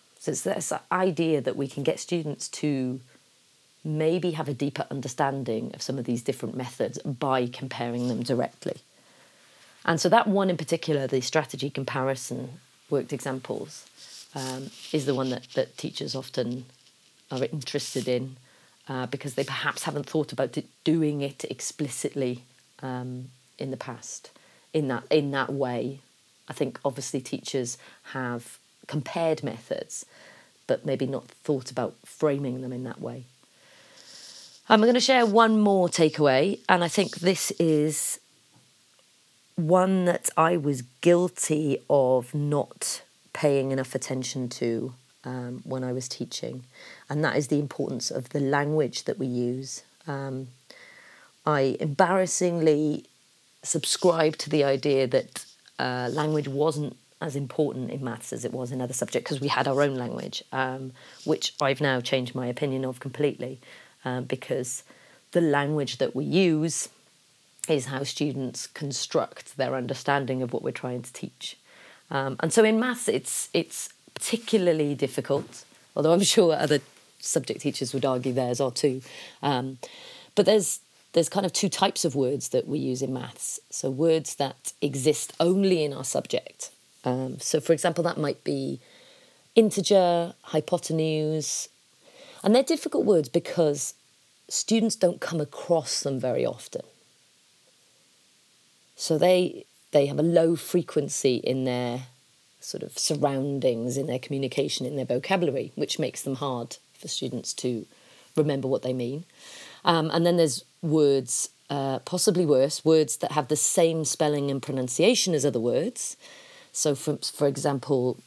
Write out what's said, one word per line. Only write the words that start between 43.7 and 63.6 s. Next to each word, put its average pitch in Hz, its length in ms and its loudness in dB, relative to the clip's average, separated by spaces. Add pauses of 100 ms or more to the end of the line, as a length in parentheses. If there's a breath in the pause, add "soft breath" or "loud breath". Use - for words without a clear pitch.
enough 131 240 -2
attention 127 560 -4
to, 120 420 -2 (320)
um, 123 400 -8
when 131 180 -4
I 127 100 -4
was 127 160 -6
teaching, 123 560 -8 (440 loud breath)
and 147 160 0
that 135 120 2
is 143 100 0
the 147 120 2
importance 139 520 -4
of 131 200 -6
the 143 100 -2
language 143 640 0
that - 140 -4
we 135 80 -2
use. 123 560 -4 (240)
Um, 135 420 -8 (1000 loud breath)
I 139 340 2
embarrassingly 165 1300 2 (560)
subscribed 160 800 2
to 143 100 -6
the 147 140 2
idea 135 420 2
that, - 380 -2 (340)
uh, 127 340 -2
language 151 360 0
wasn't 143 480 -2 (240)
as 135 140 -6
important 135 560 -2
in 139 140 -8
maths - 280 -8
as 113 120 -8
it - 80 -4
was 123 200 -6
in 131 100 -4
other 127 100 -4
subjects, - 380 -4
'cause 139 100 -4
we 139 80 -2
had 135 180 0
our 139 140 2
own 143 140 2
language, 120 580 -6
um, 131 400 -4 (320 loud breath)
which - 360 -2
I've 135 200 2
now 135 200 2
changed 127 340 -2
my 127 120 -4
opinion 131 380 -4
of 127 160 -6
completely, 135 580 -4 (460 loud breath)